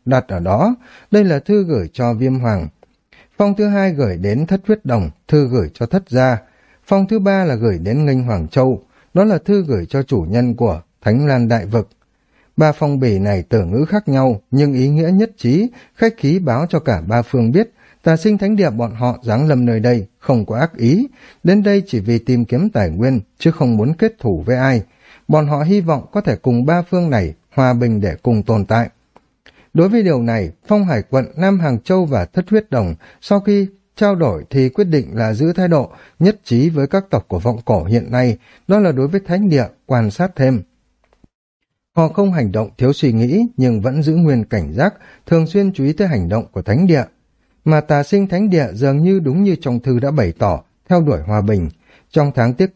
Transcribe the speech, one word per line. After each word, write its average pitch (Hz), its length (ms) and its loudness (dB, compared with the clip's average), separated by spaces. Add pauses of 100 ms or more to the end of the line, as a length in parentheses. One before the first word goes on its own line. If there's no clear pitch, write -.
đặt 127 240 0
ở 92 120 -6
đó. 165 340 0 (360)
Đây 208 140 4
là 165 140 0
thư 202 260 0
gửi 117 280 -2
cho 120 220 -2
Viêm 131 240 -2
Hoàng. 104 300 -2 (680)
Phong 202 160 2
thứ 208 120 0
hai 196 260 0
gửi 120 240 -2
đến 104 300 -2
Thất 190 200 -2
Huyết - 180 0
Đồng, 107 260 -2 (180)
thư 147 200 2
gửi 110 260 -2
cho 117 120 -6
Thất 190 220 -2
Gia. 127 300 0 (480)
Phong 196 200 0
thứ 220 120 -2
ba 196 260 0
là 147 100 0
gửi 110 240 0
đến 110 260 -2
Nghênh 131 180 0
Hoàng 98 260 -4
Châu, 131 340 0 (320)
đó 185 100 4
là 208 140 2
thư 202 240 0
gửi 113 240 -4
cho 135 160 -4
chủ 104 260 -2
nhân 120 260 0
của 101 280 -2 (200)
Thánh 127 240 0
Lan 123 220 0
Đại 113 180 -2
Vực. 107 220 -2 (680)
Ba 156 160 2
phong 143 280 -2
bì 113 180 0
này 98 300 -2
từ 107 160 0
ngữ 107 240 -2
khác 208 200 -2
nhau, 131 320 0 (100)
nhưng 143 220 2
ý 131 160 0
nghĩa 156 240 0
nhất 214 240 2
trí, 165 320 0 (260)
khách 226 220 0
khí 147 220 0
báo 143 280 -2
cho 160 140 -2
cả 101 200 -2
ba 110 220 -2
phương 117 300 0
biết, 214 180 0 (320)
Tà 160 140 2
Sinh 208 220 0
Thánh 202 180 0
Địa 185 140 2
bọn 113 240 -4
họ 120 280 -2
giáng 117 260 0
lâm 127 180 2
nơi 113 140 0
đây, 113 260 0 (120)
không 117 280 0
có 110 120 -4
ác 165 180 -4
ý, 160 300 2 (380)
đến 196 180 4
đây 202 240 2
chỉ 113 140 -4
vì 117 180 0
tìm 120 260 0
kiếm 151 260 -2
tài 98 200 -2
nguyên, 117 300 0 (180)
chứ 165 120 2
không 123 260 0
muốn 123 180 0
kết 220 240 -2
thù 90 280 -2
với 123 100 0
ai. 127 260 0 (460)
Bọn 156 180 2
họ 147 160 -2
hy 196 180 2
vọng 160 320 -2
có 208 80 -2
thể 127 160 -2
cùng 123 300 0
ba 170 160 0
phương 175 280 -2
này 90 240 -2 (200)
hòa 131 180 2
bình 120 280 0
để 90 220 -2
cùng 113 200 0
tồn 107 220 0
tại. 113 260 0 (840)
Đối 165 140 4
với 226 140 2
điều 151 200 0
này, 113 280 -2 (160)
Phong 208 180 2
Hải 139 180 0
Quận, 131 240 -2 (100)
Nam 190 240 0
Hàng 131 200 0
Châu 185 240 0
và 127 200 -2
Thất - 260 -6
Huyết 214 200 0
Đồng 95 240 -2 (260)
sau 202 200 0
khi 202 280 0 (280)
trao 202 180 0
đổi 120 360 -2
thì 131 180 2
quyết 208 160 0
định 156 280 0
là 110 200 -2
giữ 147 200 0
thái 185 160 0
độ 151 220 0 (280)
nhất 202 260 2
trí 127 260 2
với 143 160 -2
các 196 240 -2
tộc - 180 -2
của 92 100 -4
Vọng 117 260 -4
Cổ 107 200 0
hiện 113 260 -2
nay, 123 280 0 (300)
đó 202 100 2
là 190 140 2
đối 131 160 -2
với 190 180 -2
Thánh 196 220 0
Địa 135 180 2 (200)
quan 117 240 0
sát 180 260 -4
thêm. 131 260 0 (1300)
Họ 160 120 2
không 196 240 0
hành 117 200 0
động 107 260 -2
thiếu 131 140 2
suy 143 200 0
nghĩ 123 340 2 (100)
nhưng 123 240 2
vẫn 131 220 -2
giữ 156 120 0
nguyên 147 300 2
cảnh 80 280 -4
giác, 151 220 0 (320)
thường 165 200 2
xuyên 196 260 0
chú 139 120 -4
ý 143 80 0
tới 104 160 -2
hành 98 200 -2
động 104 240 -2
của 95 100 -8
Thánh 127 240 2
Địa. 151 180 2 (600)
Mà 156 160 2
Tà 147 220 0
Sinh 196 260 0
Thánh 190 220 -2
Địa 156 220 2
dường 139 300 0
như 190 180 2
đúng 156 220 0
như 190 180 2
trong 135 200 -4
thư 131 180 0
đã 139 120 -2
bày 113 280 0
tỏ, 104 240 -2 (260)
theo 180 120 4
đuổi 139 200 0
hòa 104 200 -2
bình. 98 280 0 (420)
Trong 143 240 0
tháng 123 200 0
tiếp 185 220 0